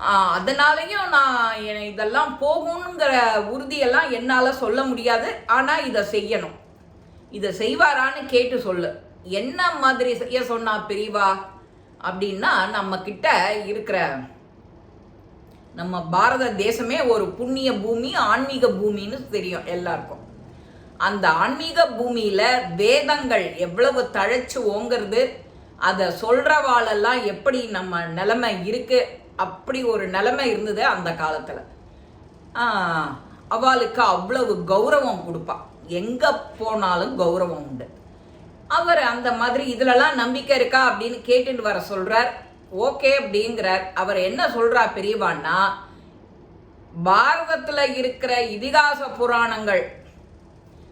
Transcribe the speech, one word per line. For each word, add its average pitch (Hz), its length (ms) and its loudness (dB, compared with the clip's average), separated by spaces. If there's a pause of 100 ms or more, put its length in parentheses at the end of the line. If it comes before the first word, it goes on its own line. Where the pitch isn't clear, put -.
ஆ, 185 380 4
அதனாலயும் 302 680 0
நான் 254 480 2
எ-, 214 300 -8
இதெல்லாம் 220 540 -2
போகுங்கிற 330 800 0 (180)
உறுதியெல்லாம் 269 720 0
என்னால 254 440 2
சொல்ல 254 300 0
முடியாது. 240 520 0 (120)
ஆனா 262 320 4
இதை 226 240 0
செய்யணும். 208 540 -4 (720)
இதை 196 280 -6
செய்வாரான்னு 269 680 0
கேட்டு 247 340 2
சொல்லு. 175 400 -4 (220)
என்ன 262 520 -2
மாதிரி 254 420 2
செய்ய 247 260 -2
சொன்னா 226 460 -2
பெரியவா 202 500 0 (640)
அப்படின்னா, 196 680 -2
நம்ம 196 280 -4
கிட்ட 202 560 0
இருக்கிற 196 640 -4 (1600)
நம்ம 175 280 -6
பாரத 247 500 2
தேசமே 233 560 0
ஒரு 214 180 4
புண்ணிய 254 460 -2
பூமி, 226 420 -2
ஆன்மீக 254 520 2
பூமின்னு 208 600 -2
தெரியும் 180 380 -6
எல்லாருக்கும். 175 520 -6 (800)
அந்த 190 300 0
ஆன்மீக 285 600 2 (100)
பூமியில 226 760 0
வேதங்கள் 247 840 2
எவ்வளவு 240 560 0
தழைச்சு 233 420 -2
ஓங்குறது, 226 800 0 (460)
அதை 190 280 0
சொல்றவாளெல்லாம் 240 1160 2
எப்படி 247 420 -2
நம்ம 185 400 -4
நிலைமை 196 600 -2
இருக்கு, 247 520 0 (180)
அப்படி 254 460 -6
ஒரு 214 260 0
நிலைமை 240 420 0
இருந்தது 208 340 -2
அந்த 185 260 0
காலத்துல. 156 520 -6 (920)
ஆ, 170 600 -2 (300)
அவளுக்கு 247 540 2
அவ்வளவு 202 640 0
கௌரவம் 220 600 2
கொடுப்பா, 165 280 -8 (300)
எங்க 247 480 0
போனாலும் 214 840 -2
கௌரவம் 170 480 0
உண்டு. 127 220 -12 (800)
அவர் 339 300 2
அந்த 247 340 0
மாதிரி 247 420 -2
இதுலலாம் 262 400 4
நம்பிக்கை 262 420 0
இருக்கா 254 360 4
அப்படின்னு 233 340 -6
கேட்டுட்டு 247 360 2
வர 196 280 -2
சொல்றார். 220 580 0 (300)
ஓகே 269 340 2 (100)
அப்படிங்கிறார். 202 600 0 (120)
அவர் 190 220 -2
என்ன 220 320 0
சொல்றா 233 480 2
பெரியவான்னா, 185 720 0 (1400)
பாரதத்துல 285 920 2
இருக்கிற 254 480 -2
இதிகாச 262 720 0
புராணங்கள், 226 840 0 (880)